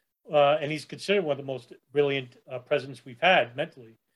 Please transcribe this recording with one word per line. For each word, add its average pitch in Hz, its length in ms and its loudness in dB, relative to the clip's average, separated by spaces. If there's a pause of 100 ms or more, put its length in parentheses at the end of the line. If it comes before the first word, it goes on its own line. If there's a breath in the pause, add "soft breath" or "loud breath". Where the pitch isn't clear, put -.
(320)
uh, 147 280 6
and 147 100 -6
he's 151 140 -8
considered 190 400 -2
one 147 80 -2
of 131 60 -2
the 135 140 -10
most 127 200 -12 (200)
brilliant, 139 440 0 (120)
uh, 127 120 -12
presidents 135 440 -4
we've 123 160 -16
had 156 360 2
mentally, 127 400 -12 (200)